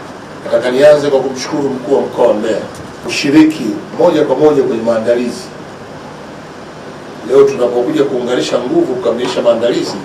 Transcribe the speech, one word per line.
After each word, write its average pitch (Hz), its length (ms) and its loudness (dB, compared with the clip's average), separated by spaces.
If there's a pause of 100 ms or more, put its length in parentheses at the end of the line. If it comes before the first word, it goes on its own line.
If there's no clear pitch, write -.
(460)
Nataka 127 260 0
nianze 143 380 6
kwa 131 100 4
kumshukuru 135 500 -2
mkuu 127 260 -2
wa 117 60 2
mkoa - 260 0
wa 107 60 4
Mbeya 107 240 -2 (480)
kushiriki - 600 4 (340)
moja 151 240 4
kwa 135 120 2
moja 143 280 4
kwenye 113 200 -2
maandalizi. 117 600 0 (1800)
Leo 139 160 6
tunapokuja 123 600 2
kuunganisha 123 560 -2
nguvu - 360 0
kukamilisha - 460 -2
maandalizi, 117 640 0